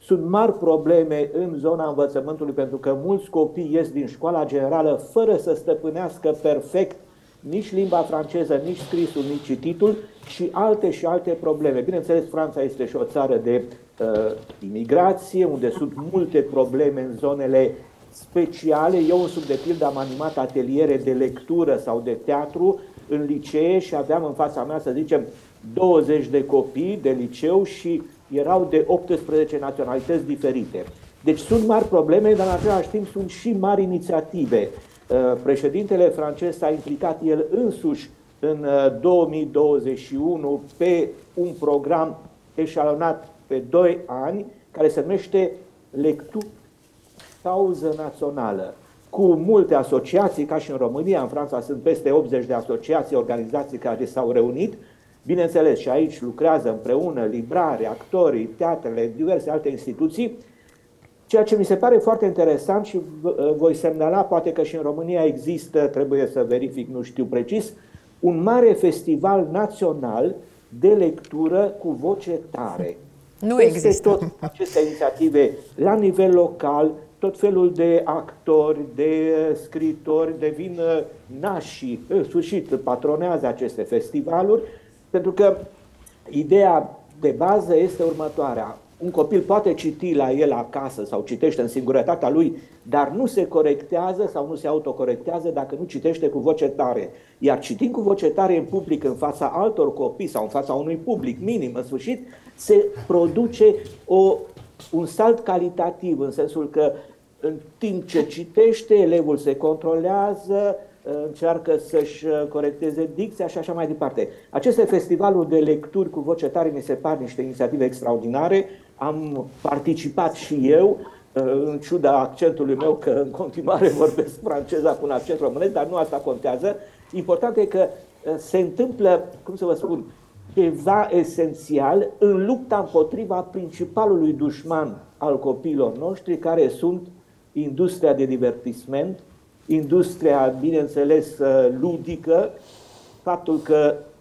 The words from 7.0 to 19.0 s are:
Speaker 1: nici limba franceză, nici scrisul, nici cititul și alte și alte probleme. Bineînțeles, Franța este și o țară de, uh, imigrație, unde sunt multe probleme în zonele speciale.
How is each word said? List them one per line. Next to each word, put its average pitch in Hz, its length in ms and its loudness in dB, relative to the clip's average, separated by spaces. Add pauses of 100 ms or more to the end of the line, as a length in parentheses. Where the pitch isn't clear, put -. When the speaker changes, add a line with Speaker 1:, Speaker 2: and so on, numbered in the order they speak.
Speaker 1:
nici 190 340 -6
limba 185 240 0
franceză, 156 680 -2
nici 175 120 -6
scrisul, 170 520 -2
nici 147 140 -6
cititul 165 520 0 (320)
și - 240 -6
alte 208 400 2
și 143 140 -6
alte 175 240 -2
probleme. 151 500 0
Bineînțeles, 165 500 0
Franța 156 320 -4
este 135 240 -4
și - 100 -8
o 123 80 -2
țară 131 400 0
de, 120 200 2 (360)
uh, 110 320 0 (280)
imigrație, 165 840 2
unde 127 240 0
sunt 143 220 -4 (200)
multe 175 280 2
probleme 135 600 0
în 127 160 -8
zonele 135 580 0 (340)
speciale. 160 880 0 (120)